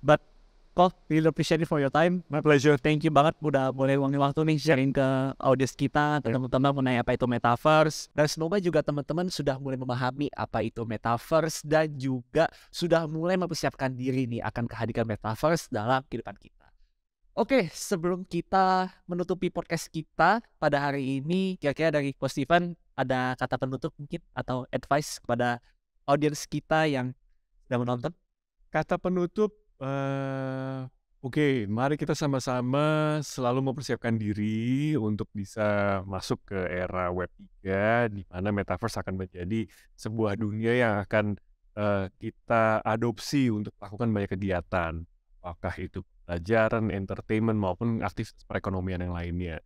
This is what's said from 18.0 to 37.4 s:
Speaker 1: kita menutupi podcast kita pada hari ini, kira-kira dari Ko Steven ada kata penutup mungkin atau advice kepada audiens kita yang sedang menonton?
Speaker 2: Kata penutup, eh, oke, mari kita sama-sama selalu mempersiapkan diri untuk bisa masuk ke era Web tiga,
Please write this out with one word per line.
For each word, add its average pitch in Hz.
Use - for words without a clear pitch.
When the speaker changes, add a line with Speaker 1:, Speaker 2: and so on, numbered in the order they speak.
Speaker 1:
kita 185
menutupi 180
podcast -
kita 175
pada 143
hari 135
ini, 185
kira-kira 151
dari 139
Ko -
Steven 170
ada 127
kata 127
penutup 131
mungkin 147
atau 127
advice -
kepada 120
audiens 147
kita 156
yang 127
sedang 123
menonton? 123
Speaker 2:
Kata 160
penutup, 185
eh, 135
oke, 135
mari 127
kita 151
sama-sama 143
selalu 127
mempersiapkan 120
diri 110
untuk 107
bisa 101
masuk 98
ke 95
era 90
Web 90
tiga, 104